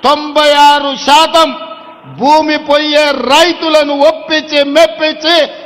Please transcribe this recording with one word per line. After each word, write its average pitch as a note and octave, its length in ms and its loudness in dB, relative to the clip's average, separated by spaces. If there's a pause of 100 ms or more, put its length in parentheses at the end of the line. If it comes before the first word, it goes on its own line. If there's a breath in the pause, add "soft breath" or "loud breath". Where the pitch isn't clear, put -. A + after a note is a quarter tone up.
తొంభై D4 480 0
ఆరు C#4+ 440 2
శాతం D#4 580 2 (640)
భూమి D4+ 400 0
పోయే D4+ 520 0
రైతులను D4 880 0
ఒప్పించి D4+ 680 -2
మెప్పించి D#4 840 0 (180)